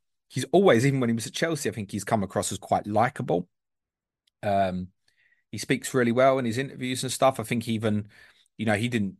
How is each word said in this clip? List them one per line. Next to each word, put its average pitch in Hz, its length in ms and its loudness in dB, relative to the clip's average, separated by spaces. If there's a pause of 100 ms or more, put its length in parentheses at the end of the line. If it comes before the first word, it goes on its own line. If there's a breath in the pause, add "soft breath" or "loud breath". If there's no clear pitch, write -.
(280)
He's - 240 -6
always, 147 360 6
even 135 120 2
when 120 100 0
he 117 40 2
was 113 140 -4
at - 60 -14
Chelsea, 160 360 -2
I - 20 -8
think 98 200 -8
he's 98 120 -6
come 107 200 0
across 95 280 -2
as 101 60 -6
quite - 300 -2
likable. 127 600 0 (920)
Um, 95 460 0 (640)
he 107 80 -10
speaks - 340 -2
really 120 180 2
well 135 280 4
in 127 60 -2
his 113 120 -2
interviews 127 460 -6
and 127 80 -6
stuff. 131 280 2
I 135 40 -4
think 120 240 -4
even, 107 420 -2 (480 soft breath)
you 107 80 -4
know, 110 80 2
he 107 140 0
didn't 104 320 -2